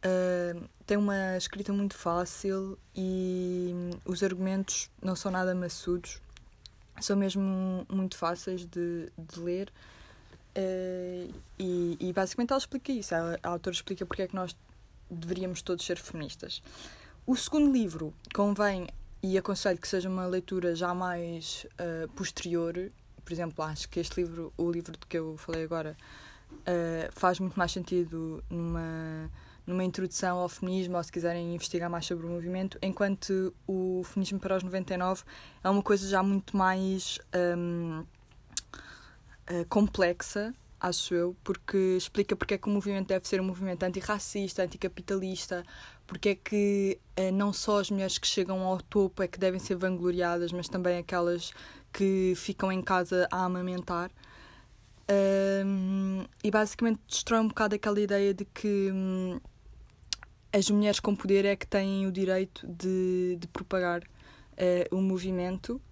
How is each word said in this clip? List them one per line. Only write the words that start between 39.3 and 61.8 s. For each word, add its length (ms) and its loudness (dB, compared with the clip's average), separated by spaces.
eh, 180 0
complexa, 840 2
acho 340 0
eu, 280 2
porque 540 2
explica 400 0
porque 180 -2
é 40 -2
que 100 -4
o 20 2
movimento 380 0
deve 180 0
ser 140 2
um 40 0
movimento 380 -2
antirracista, 800 -2
anticapitalista, 1000 -4
porque 240 0
é 40 4
que, 640 2
eh, 140 2
não 220 2
só 280 2
as 100 -2
mulheres 280 0
que 80 -2
chegam 360 0
ao 180 0
topo 420 2
é 60 0
que 100 -8
devem 200 2
ser 180 -2
vangloriadas, 760 2
mas 160 -4
também 300 2
aquelas 540 0
que 440 4
ficam 340 -2
em 120 0
casa 480 4
a 140 0
amamentar. 640 -2
Ahm, 1160 4
e 60 4
basicamente 580 2
destrói 320 2
um 80 4
bocado 260 2
aquela 240 2
ideia 360 4
de 100 -6
que, 480 0
hum, 480 0
as 180 4
mulheres 300 6
com 160 2
poder 300 4
é 100 4
que 100 -10
têm 400 2